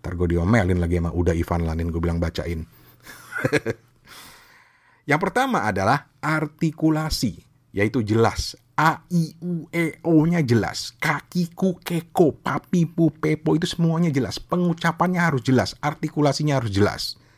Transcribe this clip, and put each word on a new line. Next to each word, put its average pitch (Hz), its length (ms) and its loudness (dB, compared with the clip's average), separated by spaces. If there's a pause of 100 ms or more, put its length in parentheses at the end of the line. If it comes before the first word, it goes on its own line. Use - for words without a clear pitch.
Ntar 90 160 -8
gue 87 200 0
diomelin 90 440 2
lagi 85 160 0
sama 85 160 0
Uda 85 240 0
Ivan 82 320 0
Lanin, 82 240 -4
gue 82 80 -4
bilang 85 160 0
bacain. 82 480 -4
<laughs> - 40 -14 (2500)
Yang 147 100 2
pertama 196 480 0
adalah 101 400 0 (160)
artikulasi, 156 1200 -2 (320)
yaitu 107 240 0
jelas. 110 560 0 (240)
A, 156 320 2
I, 165 320 -2
U, 170 240 -6
E, 170 400 -4
O-nya 165 320 4
jelas. 113 560 0
Kakiku, 175 880 -2
keko, 165 560 0
papipu, 160 720 0
pepo, 156 400 -2
itu 165 160 2
semuanya 165 400 0
jelas. 131 320 -2
Pengucapannya 175 800 -2
harus 151 240 0
jelas, 120 400 2
artikulasinya 147 720 0
harus 117 160 -2
jelas. - 480 0 (180)